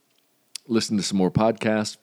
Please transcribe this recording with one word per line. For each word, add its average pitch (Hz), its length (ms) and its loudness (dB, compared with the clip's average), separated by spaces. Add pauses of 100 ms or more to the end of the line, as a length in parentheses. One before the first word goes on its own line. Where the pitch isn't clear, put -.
(680)
listen 110 300 0
to 92 60 0
some 98 160 -2
more 90 120 2
podcasts, 110 720 0